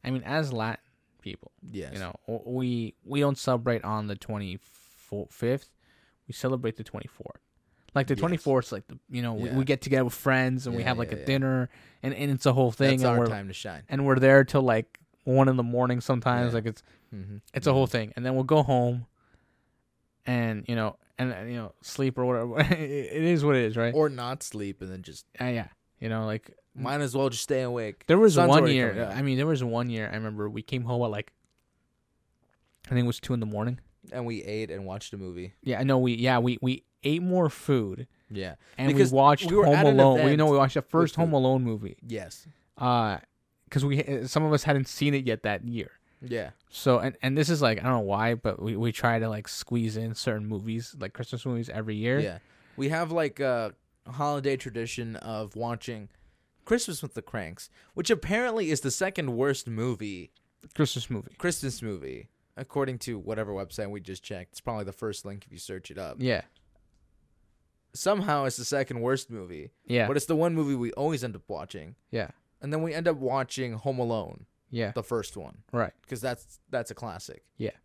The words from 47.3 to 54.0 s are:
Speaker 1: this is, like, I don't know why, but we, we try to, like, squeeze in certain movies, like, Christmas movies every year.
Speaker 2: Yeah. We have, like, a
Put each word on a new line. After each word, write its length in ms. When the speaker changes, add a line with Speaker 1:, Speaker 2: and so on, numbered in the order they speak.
Speaker 1:
this 140
is, 100
like, 200
I 20
don't 100
know 80
why, 340
but 280
we, 140
we 160
try 260
to, 100
like, 200
squeeze 480
in 180
certain 320
movies, 540
like, 120
Christmas 320
movies 240
every 280
year. 240
Speaker 2:
Yeah. 180
We 140
have, 220
like, 280
a 340